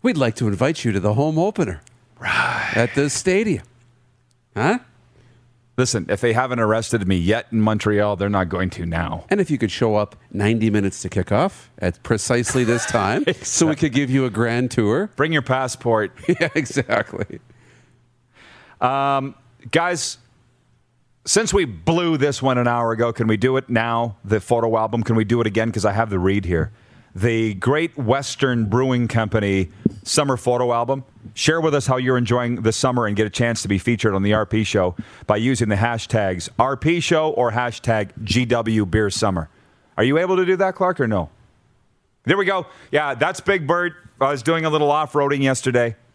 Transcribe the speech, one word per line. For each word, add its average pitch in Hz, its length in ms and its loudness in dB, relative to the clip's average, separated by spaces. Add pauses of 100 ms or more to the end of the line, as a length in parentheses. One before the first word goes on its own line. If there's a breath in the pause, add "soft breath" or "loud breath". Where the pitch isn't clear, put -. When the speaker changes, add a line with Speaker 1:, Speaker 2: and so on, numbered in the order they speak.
Speaker 1:
We'd 240 140 0
like 123 200 2
to 117 120 0
invite 123 360 0
you 113 80 2
to 95 80 -2
the 104 140 2
home 156 240 0
opener. 165 440 -2 (360)
Speaker 2:
Right. - 560 -4
Speaker 1:
At 117 200 0
this 143 200 -2
stadium. 190 500 0 (920)
Huh? 170 240 0 (960 soft breath)
Speaker 2:
Listen, 120 340 0
if 98 100 0
they 117 140 2
haven't 123 260 0
arrested 110 460 0
me 95 100 2
yet 95 360 2
in 113 100 2
Montreal, 104 540 2
they're 98 120 -2
not 95 220 0
going 92 200 -2
to - 140 -10
now. 82 460 -4
Speaker 1:
And 202 100 0
if 170 100 0
you 143 60 0
could 110 140 0
show 110 260 0
up 104 200 -2 (140)
ninety 107 400 2
minutes 98 320 0
to 92 60 -8
kick - 240 -2
off 151 460 -2
at 90 240 -4
precisely 120 600 0
this 117 200 0
time 107 480 0
Speaker 2:
<laughs> - 100 -8
Speaker 1:
so - 240 0
we 156 100 0
could 147 160 0
give 131 180 0
you 135 140 2
a 123 60 -2
grand 117 400 0
tour. 123 460 0
Speaker 2:
Bring 160 160 0
your 147 100 2
passport. 117 760 0
Speaker 1:
<laughs> - 100 -6
Yeah, 170 260 2
exactly. 120 840 -4 (1400 loud breath)
Speaker 2:
Um, 139 540 -2 (360)
guys, 170 480 -2 (1080)
since 226 300 0
we 190 100 2
blew 165 540 0
this 139 240 0
one 131 160 2
an 120 80 2
hour 117 260 0
ago, 113 200 0
can 110 140 -2
we 110 100 2
do 127 200 2
it 131 140 -4
now? 117 540 0
The 104 160 0
photo 113 360 2
album, 110 260 0
can 113 140 0
we 110 80 2
do 120 160 0
it 113 60 0
again? 110 260 0
'Cause 101 120 -4
I 104 80 4
have 110 180 0
the 98 80 -2
read 98 260 2
here. 85 280 -2 (400 soft breath)
The 113 420 0
Great 147 440 -2
Western 127 680 0
Brewing 123 420 0
Company 101 600 0 (340 loud breath)
summer 139 320 0
photo 120 360 0
album. 120 320 -2 (300)
Share 160 260 0
with 156 140 2
us 139 120 0
how 131 100 2
you're 127 200 0
enjoying 120 460 0
the 113 80 2
summer 123 360 0
and 101 100 -2
get 107 100 2
a 101 40 -6
chance 117 320 -2
to - 60 -8
be 98 100 2
featured 110 360 0
on 95 80 0
the 104 100 2
R 107 140 2
P 110 160 0
Show 92 320 0 (320 loud breath)
by 104 100 4
using 117 320 0
the 107 60 2
hashtags 104 840 -2
R 127 200 2
P 170 240 0
Show 156 300 0
or 120 200 2
hashtag 113 600 -2 (120)
G 110 220 0
W 110 420 0
Beer 104 240 2
Summer. 92 380 -2 (500 soft breath)
Are 104 60 4
you 139 140 2
able 185 180 0
to 180 100 2
do 185 100 2
that, 185 200 -2
Clark, 180 240 -2
or 123 80 0
no? 92 220 -2 (920)
There 165 140 2
we 202 60 0
go. 185 220 -2 (260 loud breath)
Yeah, 143 220 0
that's 151 260 -2
Big 185 260 -2
Bird. 175 260 0 (280)
I 135 100 2
was 131 140 -4
doing 160 200 0
a 160 60 0
little 147 220 2
off-roading 143 500 0
yesterday. 123 540 0 (180)